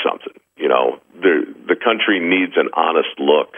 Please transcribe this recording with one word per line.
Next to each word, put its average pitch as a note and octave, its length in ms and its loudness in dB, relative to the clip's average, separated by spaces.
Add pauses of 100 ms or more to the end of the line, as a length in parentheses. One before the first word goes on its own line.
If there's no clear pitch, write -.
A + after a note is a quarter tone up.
something. - 300 -4 (220)
You D2+ 120 -4
know, B1+ 320 0 (160)
the, F2 300 2 (220)
the F2+ 80 0
country G#2+ 440 0
needs F2+ 380 0
an D#2 160 0
honest E2 460 0
look D2 380 2